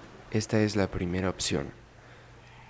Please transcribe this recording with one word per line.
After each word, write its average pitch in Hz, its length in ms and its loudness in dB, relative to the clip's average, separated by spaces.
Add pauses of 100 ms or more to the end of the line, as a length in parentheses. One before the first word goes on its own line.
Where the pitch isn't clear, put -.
(320)
Esta 110 300 2
es 104 160 2
la 95 120 4
primera 92 400 -2
opción. 82 380 0 (1040)